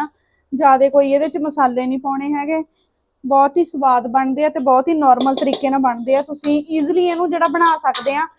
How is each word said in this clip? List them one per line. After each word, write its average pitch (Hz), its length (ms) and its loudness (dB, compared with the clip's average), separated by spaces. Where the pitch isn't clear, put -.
ਆ। 302 60 -4
ਜ਼ਿਆਦੇ 269 380 4
ਕੋਈ 277 220 2
ਇਹਦੇ 285 160 0
ਚ 339 100 -6
ਮਸਾਲੇ 269 480 -2
ਨਹੀਂ 262 120 -4
ਪਾਉਣੇ 277 360 -6
ਹੈਗੇ। 302 280 -4
ਬਹੁਤ 277 320 2
ਹੀ 349 80 2
ਸਵਾਦ 254 420 0
ਬਣਦੇ 262 380 -2
ਆ 302 40 0
ਤੇ 311 120 -2
ਬਹੁਤ 262 280 2
ਹੀ 339 60 2
ਨਾਰਮਲ 269 400 2
ਤਰੀਕੇ 269 360 -2
ਨਾਲ 269 100 0
ਬਣਦੇ 247 340 0
ਆ। 277 80 2
ਤੁਸੀਂ 294 480 -4
ਈਜ਼ੀਲੀ 320 360 0
ਇਹਨੂੰ 339 240 -2
ਜਿਹੜਾ 330 180 0
ਬਣਾ 330 280 2
ਸਕਦੇ 269 380 -2
ਆ। 311 120 -2